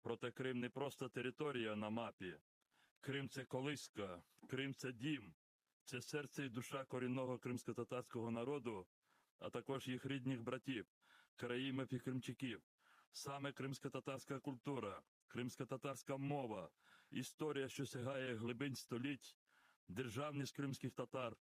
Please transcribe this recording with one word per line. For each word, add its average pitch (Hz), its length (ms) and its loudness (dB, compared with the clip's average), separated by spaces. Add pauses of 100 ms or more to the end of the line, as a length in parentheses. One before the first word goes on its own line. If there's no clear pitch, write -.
Проте 117 280 0
Крим 127 300 0
не 120 100 0
просто 131 380 -2
територія 123 680 2
на 107 140 0
мапі. 101 460 -2 (640)
Крим — 139 300 0
це 131 140 -6
колиска, 117 800 -2 (260)
Крим — 135 260 0
це 131 180 -2
дім, 120 420 -2 (500)
це 127 160 -4
серце 143 460 0
і - 20 -2
душа 127 360 -2
корінного 127 540 2
кримськотатарського 120 920 0
народу, 117 560 2 (520)
а - 120 -4
також 131 380 0
їх 127 180 0
рідних 135 360 2
братів, 127 440 0 (500)
караїмів 127 580 2
і 123 40 2
кримчаків. 127 640 -2 (480)
Саме 139 420 -2
кримськотатарська 135 840 -2
культура, 123 640 -2 (240)
кримськотатарська 131 880 -2
мова, 131 540 0 (400)
історія, 135 580 2
що 123 180 0
сягає 131 480 0
глибин 120 400 2
століть, 127 600 -2 (520)
державність 131 680 0
кримських 135 360 0
татар 123 520 0